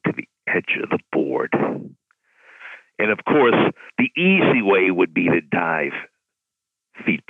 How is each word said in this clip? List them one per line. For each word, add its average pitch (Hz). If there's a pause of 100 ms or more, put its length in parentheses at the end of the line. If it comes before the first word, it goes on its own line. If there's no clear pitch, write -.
to -
the - (200)
edge 85
of -
the - (140)
board. 65
And -
of 101
course, 117 (460)
the 127 (100)
easy 170
way 95
would 87
be 87
to 85
dive 80 (1120)
feet -